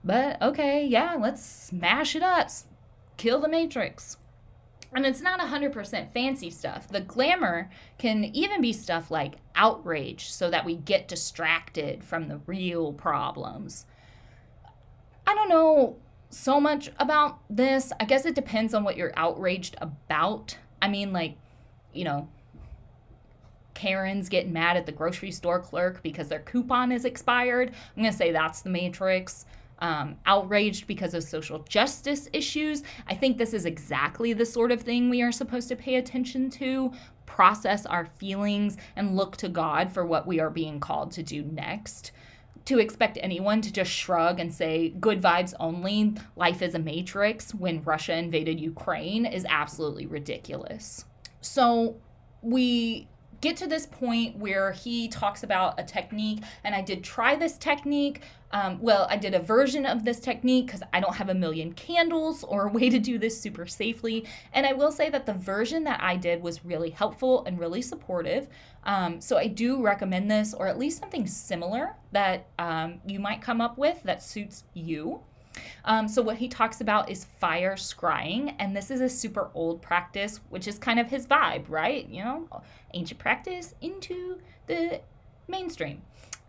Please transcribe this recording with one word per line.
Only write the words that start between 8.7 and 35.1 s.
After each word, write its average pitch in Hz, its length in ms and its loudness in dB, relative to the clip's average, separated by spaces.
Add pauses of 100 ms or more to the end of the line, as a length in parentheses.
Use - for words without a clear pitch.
stuff 165 360 -4
like 147 260 -2 (180)
outrage 170 760 2
so 175 200 0
that 170 160 2
we 170 100 -2
get 190 320 0
distracted 165 960 -2
from 165 240 -4
the 143 180 -8
real 175 460 -2
problems. - 920 -4 (1400)
I 403 80 6
don't 415 140 4
know 320 480 8 (320)
so 285 320 2
much 294 380 2
about 294 500 4
this. 262 520 2
I 214 40 0
guess 269 220 4
it 330 80 0
depends 226 400 0
on 208 100 2
what 202 140 0
you're 175 180 -2
outraged 180 640 0
about. 165 800 -2 (240)
I 196 60 4
mean, 202 240 -2
like, 165 240 -2 (580)
you 170 100 -4
know, 151 240 -2 (1400)
Karen's 190 560 -2
getting 185 240 2
mad 170 240 4
at 170 80 2
the 156 80 -8
grocery 180 380 -4
store 170 280 0
clerk 180 440 -2
because 151 260 -6
their 151 120 -4
coupon 247 520 0
is 247 140 0
expired. 247 680 2 (240)
I'm 214 60 0
gonna 220 100 4
say 170 180 4
that's 160 300 2
the 185 100 -6
Matrix. 185 760 0 (320)
Um, 151 380 -2 (100)
outraged 202 600 4
because 185 260 -4
of 165 120 -4
social 156 400 -8
justice 277 680 2
issues. 302 520 -2 (240)
I - 80 -4
think 262 200 4
this 226 160 0
is 185 140 -2
exactly 160 680 0
the 226 140 2
sort 240 240 2
of 226 120 2
thing 247 280 2